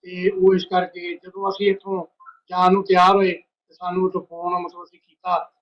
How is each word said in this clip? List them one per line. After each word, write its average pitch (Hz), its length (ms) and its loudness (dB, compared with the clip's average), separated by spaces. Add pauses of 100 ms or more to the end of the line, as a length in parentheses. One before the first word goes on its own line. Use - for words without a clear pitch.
ਤੇ 180 280 -4
ਉਹ 190 260 4
ਇਸ 175 100 -2
ਕਰਕੇ 180 500 -4
ਜਦੋਂ 190 340 -8
ਅਸੀਂ 196 220 0
ਇੱਥੋਂ 196 340 -6 (440)
ਜਾਣ 180 220 2
ਨੂੰ 196 120 2
ਤਿਆਰ 185 320 4
ਹੋਏ 190 180 2 (340)
ਤੇ - 60 -20
ਸਾਨੂੰ 180 320 -4
ਉੱਥੋਂ 180 160 -4
ਫੋਨ, 175 400 -6
ਮਤਲਬ 175 220 -14
ਅਸੀਂ - 160 -20
ਕੀਤਾ - 520 -6 (100)